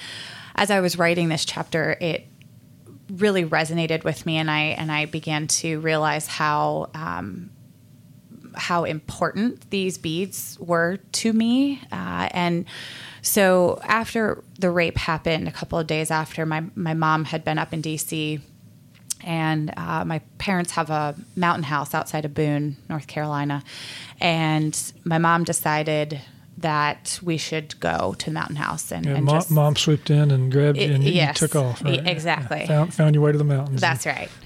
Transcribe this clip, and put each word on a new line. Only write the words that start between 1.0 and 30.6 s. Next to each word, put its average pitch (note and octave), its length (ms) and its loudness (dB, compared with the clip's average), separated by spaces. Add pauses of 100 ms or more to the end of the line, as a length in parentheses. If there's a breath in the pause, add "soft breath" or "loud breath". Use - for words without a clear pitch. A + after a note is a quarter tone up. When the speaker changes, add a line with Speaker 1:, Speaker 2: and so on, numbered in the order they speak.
Speaker 1:
this D#3 160 -2
chapter, D#3 560 -2
it D#3+ 260 -4 (880)
really F#3+ 320 2
resonated D#3+ 580 0
with D#3+ 240 -2
me, D#3+ 120 0
and D#3 120 0
I, D3+ 100 2
and D#3 300 -2
I D3+ 140 0
began D3+ 440 -4
to D#3+ 300 -2
realize D#3 480 0
how, D3+ 720 0
um, D#3+ 540 -8 (1040)
how E3+ 260 0
important E3 880 -2
these F#3 280 -2
beads E3+ 600 -6
were E3+ 380 0 (160)
to A3+ 200 0
me. B3 480 2 (120)
Uh, F2+ 400 -4
and F3 320 0 (560 loud breath)
so F#3 640 4
after A3 580 0 (160)
the F#3 120 2
rape E3+ 280 0
happened, E3 480 0
a D#3 60 -6
couple E3+ 260 -4
of D#3+ 80 -2
days D#3 240 -2
after, D#3 340 -2
my, D#3 200 -2 (100)
my D#3+ 200 -2
mom D#3 320 2
had D#3+ 180 -6
been D#3 140 0
up D#3 140 -4
in D#3 100 -4
D D#3 140 -4
C, D3+ 440 -4 (840)
and, D#3 520 0
uh, E3 280 -4
my E3 140 -2 (200)
parents F3 340 0
have D#3+ 180 -2
a D3+ 240 0 (220)
mountain F3 260 2
house C#3+ 320 -2
outside D#3 300 -2
of D3 100 -6
Boone, D3 420 0 (140)
North D#3 160 -6
Carolina, C#3+ 560 -4 (580 loud breath)
and D#3 720 0 (120)
my E3 140 2
mom E3 260 4
decided D3+ 760 0 (380 loud breath)
that D3 640 0
we E3+ 140 0
should D#3 420 -6
go E2 400 0
to - 80 -6
the D#3 60 -4
mountain D#3 240 -4
house - 340 -4
and, E3 160 -4
Speaker 2:
Yeah, C#3 80 0
Speaker 1:
and D3 100 2
Speaker 2:
Mo-, C#3+ 100 4
Speaker 1:
just E3+ 160 2
Speaker 2:
Mom D3+ 260 4
swooped - 340 2
in D3 220 6
and C3 180 4
grabbed C#3+ 260 4